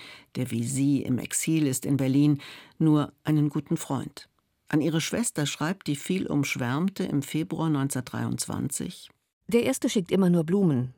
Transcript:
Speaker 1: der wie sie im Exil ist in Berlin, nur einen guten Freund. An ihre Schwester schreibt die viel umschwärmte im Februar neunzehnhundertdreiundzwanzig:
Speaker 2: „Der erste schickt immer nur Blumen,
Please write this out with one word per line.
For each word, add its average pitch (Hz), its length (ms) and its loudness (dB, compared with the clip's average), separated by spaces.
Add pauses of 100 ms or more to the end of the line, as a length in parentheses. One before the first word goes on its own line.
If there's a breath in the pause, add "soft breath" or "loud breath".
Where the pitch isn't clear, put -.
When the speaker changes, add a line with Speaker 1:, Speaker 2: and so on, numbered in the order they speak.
(340 loud breath)
Speaker 1:
der 127 160 -4
wie 117 140 -2
sie 135 360 0
im 127 180 -2
Exil - 480 0
ist 135 200 -2
in 139 100 2
Berlin, 139 460 4 (340 loud breath)
nur 151 380 4 (100)
einen 151 240 4
guten 156 300 -2
Freund. - 500 -8 (400)
An 156 140 2
ihre 160 180 2
Schwester - 460 -2
schreibt 160 400 -4
die 147 100 -2
viel 185 300 -2
umschwärmte 143 800 -2
im 143 180 0
Februar 160 480 -2
neunzehnhundertdreiundzwanzig: 123 1400 -4 (400)
Speaker 2:
„Der 233 140 4
erste 262 260 0
schickt 190 240 -2
immer 185 160 4
nur 175 160 4
Blumen, 151 540 2